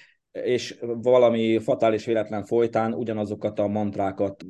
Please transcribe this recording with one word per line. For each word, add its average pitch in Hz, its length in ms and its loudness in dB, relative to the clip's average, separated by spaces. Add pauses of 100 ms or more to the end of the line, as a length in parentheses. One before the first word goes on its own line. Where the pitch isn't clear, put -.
(300)
és - 500 -4
valami 117 800 4
fatális 110 460 0
véletlen 107 400 -2
folytán 113 500 0
ugyanazokat 107 640 -4
a 104 80 0
mantrákat 101 840 -2